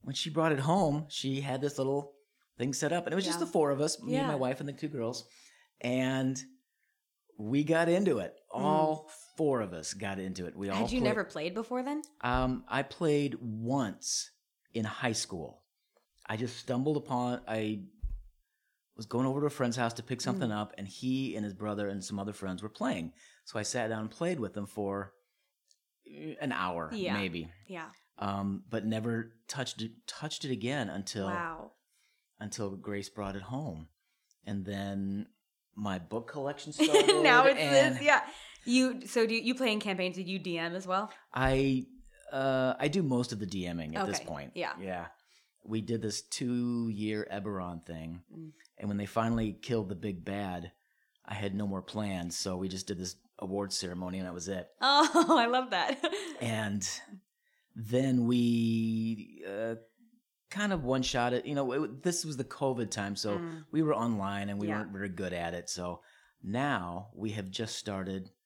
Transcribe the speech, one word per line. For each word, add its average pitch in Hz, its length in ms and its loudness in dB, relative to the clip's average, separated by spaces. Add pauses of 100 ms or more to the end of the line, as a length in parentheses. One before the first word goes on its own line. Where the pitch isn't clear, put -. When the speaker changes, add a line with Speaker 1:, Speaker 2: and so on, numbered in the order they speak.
Speaker 1:
when 135 140 -6
she - 140 -2
brought 160 220 4
it 139 80 4
home, 156 500 4
she 135 320 -2
had 135 200 -2
this 143 160 -2
little 139 360 0 (440)
thing 131 160 0
set 147 180 2
up. 175 140 0
And - 80 0
it - 20 0
was 190 100 2
just 170 140 0
Speaker 2:
Yeah. - 60 2
Speaker 1:
the - 60 -10
four 147 200 6
of 139 80 2
us, 151 220 0
me - 140 -2
and 269 120 2
my 151 60 0
Speaker 2:
Yeah. 139 60 0
Speaker 1:
wife 131 200 0
and 143 80 -6
the 143 60 -8
two 147 160 -6
girls. 123 360 -4 (560)
And 131 560 2 (1000)
we 123 240 2
got 165 240 4
into 175 320 4
it. 87 140 -4 (200)
Speaker 2:
Mm. 113 80 -4
Speaker 1:
All 156 480 2 (280)
four 139 240 4
of 95 120 -2
us 78 200 -6
got 98 260 -4
into 92 280 -4
it. - 100 -10
We 98 120 -4
all 95 80 0
Speaker 2:
Had 220 140 2
you 254 100 0
Speaker 1:
pla- - 80 4
Speaker 2:
never 202 140 0
played 165 300 -6
before 240 300 -4
then? 294 180 -4 (200)
Speaker 1:
Um, 127 460 2
I 131 140 0
played 147 580 2
once 113 920 -2 (420)
in 113 120 0
high 117 260 0
school. - 500 -6 (640)
I 107 100 -4
just 120 220 -4
stumbled 135 400 0
upon, 123 500 0
I 107 340 -2 (1120)
was 113 100 -10
going 127 220 0
over 135 140 0
to 147 40 2
a 147 60 2
friend's 120 260 0
house 117 160 0
to 117 100 -8
pick 127 180 -6
something 143 280 0
Speaker 2:
Mm. 104 80 -2
Speaker 1:
up, 104 200 -4
and 98 100 -8
he 131 480 -2
and 107 100 -2
his 101 80 -6
brother 104 340 -2
and 98 160 -4
some 104 140 -6
other 101 160 -4
friends 95 300 -6
were 107 60 -8
playing. 98 440 -4 (320)
So - 140 -6
I 107 40 -4
sat 113 260 -2
down 110 120 -2
and 110 100 -6
played 170 280 -2
with 101 140 -4
them 101 120 -6
for, 98 480 -4 (960)
uh, 151 340 -10
an 139 100 -2
hour, 87 420 -2
Speaker 2:
Yeah. 196 200 -2
Speaker 1:
maybe. 87 380 -4 (160)
Speaker 2:
Yeah. 165 220 -12 (280)
Speaker 1:
Um, 98 500 -4
but 113 180 -4
never 113 480 -2 (140)
touched 127 360 -8
it, 113 240 -12
touched - 360 -8
it 139 80 -4
again 117 380 -2
until 95 380 -4
Speaker 2:
Wow. 165 460 -6 (680)
Speaker 1:
until 101 360 -4
Grace 101 340 -6
brought 98 260 -6
it 98 80 -8
home. 101 460 -8 (540)
And 98 220 -4
then 98 640 -4 (480)
my 101 240 -2
book 107 280 -6
collection 147 460 -6
Speaker 2:
<laughs> - 0 -
Speaker 1:
started, 349 480 8
Speaker 2:
Now 262 240 10
it's 269 140 8
Speaker 1:
and 269 360 8
Speaker 2:
this, 254 80 -4
yeah. 294 240 6 (380)
You, 254 400 4
so 226 220 4
do 226 80 0
you, 226 60 2
you 247 140 0
play 254 160 2
in 214 80 2
campaigns? 185 360 -2
Did 185 120 -6
you 185 120 -2
D 170 180 -4
M 170 180 -2
as 190 120 -6
well? 190 240 0 (220)
Speaker 1:
I, 131 520 4 (460)
uh, 131 480 2
I 143 80 2
do 180 160 2
most 123 280 2
of 107 80 -4
the 104 60 -2
D 90 220 -2
M 85 120 -2
ing 78 160 -6
at 190 120 -2
this 80 100 -2
Speaker 2:
Okay, 65 80 -6
Speaker 1:
point. 71 300 -8
Speaker 2:
yeah. 165 260 -4
Speaker 1:
Yeah. 90 260 -6 (560)
We 110 180 -2
did 110 200 -2
this 104 200 -4
two-year 117 1120 -2
Eberron 92 540 -4
thing. 82 380 -8 (100)
Speaker 2:
Mm. 160 180 -14 (260)
Speaker 1:
And 104 100 -6
when 101 100 0
they 101 80 -2
finally 113 480 0
killed 110 360 -2
the 98 60 -4
big 90 280 -6
bad, 92 480 -6 (540)
I - 80 -8
had 101 200 -2
no 104 140 0
more 95 140 -2
plans. 92 560 -4
So 92 200 -2
we 95 120 -2
just 92 180 -6
did 101 100 -4
this 90 180 -6 (240)
awards 98 380 -2
ceremony, 90 420 -4
and 92 80 -4
that 87 60 -8
was 87 140 -8
it. 95 220 -4 (120)
Speaker 2:
Oh, 302 560 8
<laughs> - 0 -
I 233 100 8
love 247 240 2
that. 180 300 0 (400)
Speaker 1:
And 190 460 0 (880)
then 123 520 4
we, 113 1200 2
uh, 113 280 -4 (760)
kind 208 220 0
of 160 140 0
one-shot 123 480 2
it. 123 120 0
You 143 100 -4
know, 135 180 0
it, 135 300 -2
this 175 200 0
was 151 140 -6
the 131 80 -2
covid 123 440 0
time, 101 280 -2
so 101 200 0
Speaker 2:
Mm. 165 340 -6
Speaker 1:
we 156 100 2
were 151 120 4
online, 101 560 0
and 101 100 -2
we 104 100 0
Speaker 2:
Yeah. 104 100 0
Speaker 1:
weren't 101 140 -8
very 98 160 -4
good 90 240 -4
at 85 200 -2
it. 87 160 -6
So 87 320 -4 (400)
now 101 720 -2
we 107 180 -4
have 101 200 -6
just 110 240 -4
started 95 560 -4 (140)